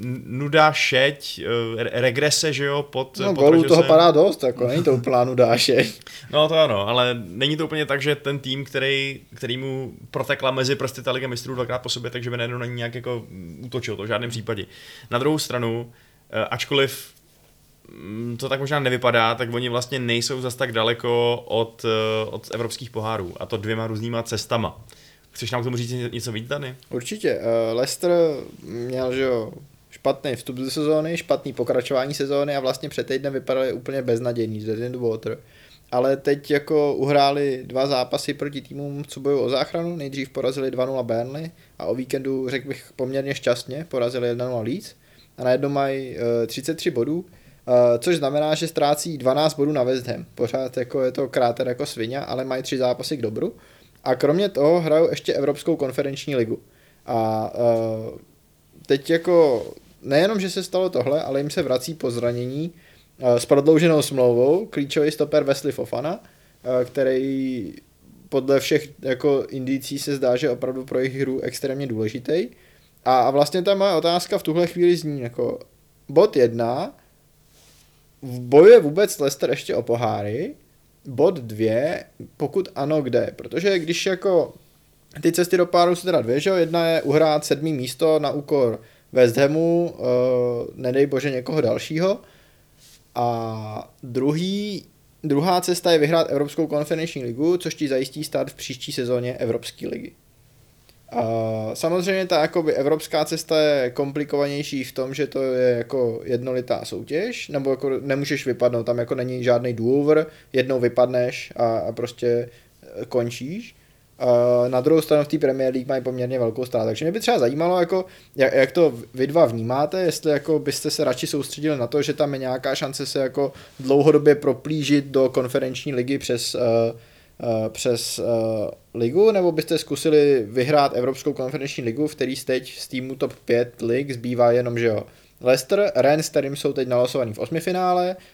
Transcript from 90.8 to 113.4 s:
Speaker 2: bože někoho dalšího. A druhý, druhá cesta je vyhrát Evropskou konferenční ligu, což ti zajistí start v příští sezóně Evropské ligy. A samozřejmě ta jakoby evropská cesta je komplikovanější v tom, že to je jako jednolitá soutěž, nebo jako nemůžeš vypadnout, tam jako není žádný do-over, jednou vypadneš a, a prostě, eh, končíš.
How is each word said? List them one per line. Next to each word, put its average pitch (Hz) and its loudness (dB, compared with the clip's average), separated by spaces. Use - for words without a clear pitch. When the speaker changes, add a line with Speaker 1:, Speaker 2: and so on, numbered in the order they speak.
Speaker 2:
bože 139 0
někoho 135 -2
dalšího. 156 0
A 113 -4
druhý, 165 -4
druhá 160 2
cesta 180 0
je 165 8
vyhrát 156 2
Evropskou 143 -2
konferenční 156 -4
ligu, 139 0
což 170 -6
ti 151 -4
zajistí 131 -2
start 139 -4
v - -18
příští - -12
sezóně 123 -2
Evropské - -6
ligy. - -10
A 120 -2
samozřejmě 185 -2
ta 170 2
jakoby 160 0
evropská 151 0
cesta 156 -2
je 143 4
komplikovanější 143 -2
v 123 -12
tom, 131 -6
že 139 -2
to 135 -4
je 127 2
jako 117 -2
jednolitá 123 -2
soutěž, 156 -6
nebo 139 -2
jako 135 0
nemůžeš 139 -2
vypadnout, 123 0
tam 120 0
jako 120 -4
není 127 -4
žádný 120 2
do-over, 143 2
jednou 131 2
vypadneš 123 0
a, 117 2
a 95 -4
prostě, 120 -2
eh, 113 -10
končíš. 123 -4